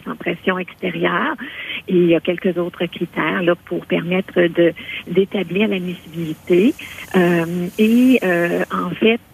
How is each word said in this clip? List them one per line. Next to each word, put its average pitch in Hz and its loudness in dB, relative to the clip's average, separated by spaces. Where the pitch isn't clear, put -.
sans - -10
pression 185 -4
extérieure. 180 -4
Et 185 0
il 175 6
y 165 4
a 160 0
quelques 175 -2
autres 175 -4
critères 170 -4
là, 175 2
pour 170 -8
permettre 180 -2
de, 170 2
d'établir 190 0
l'admissibilité. 180 0
Euh, 175 4
et, 240 6
euh, 175 0
en 180 -4
fait, 220 2